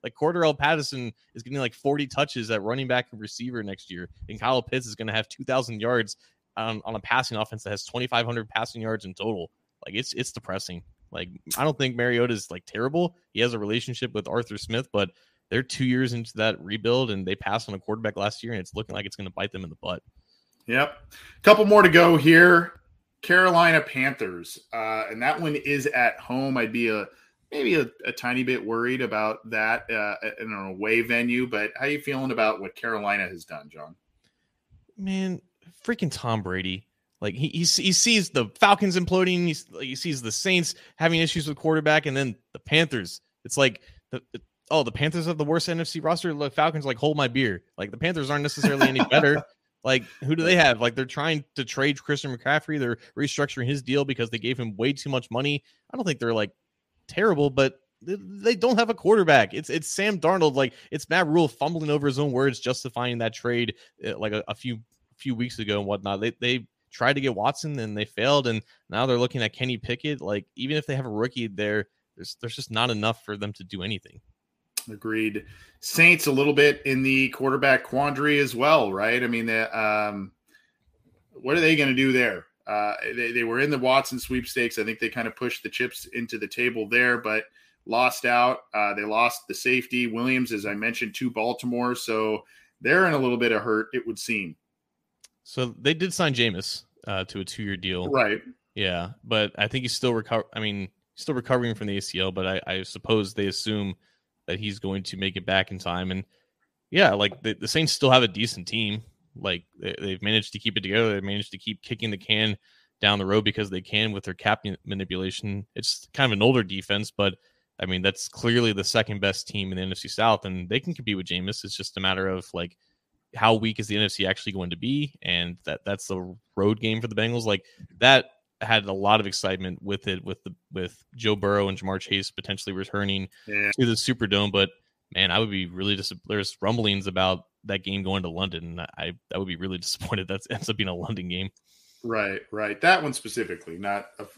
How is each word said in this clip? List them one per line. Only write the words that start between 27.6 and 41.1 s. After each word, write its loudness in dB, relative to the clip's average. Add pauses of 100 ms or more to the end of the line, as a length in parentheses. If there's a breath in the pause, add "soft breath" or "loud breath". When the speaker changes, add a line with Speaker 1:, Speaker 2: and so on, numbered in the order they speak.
Speaker 2:
a, 2 (180)
a -6
tiny -2
bit -2
worried -2
about -2
that, -2
uh, -2 (240)
in -8
an -8
away 0
venue, 0
but -4
how -4
you -2
feeling -4
about 0
what -10
Carolina -2
has -14
done, -14
John? -18 (1040)
Speaker 1:
Man, -4 (440)
freaking -2
Tom -2
Brady. -4 (320)
Like, -4
he, -2
he, -4
he 2
sees 4
the 2 (120)
Falcons 6
imploding, 2
he, -6
he -8
sees -4
the -6
Saints 0 (220 soft breath)
having 2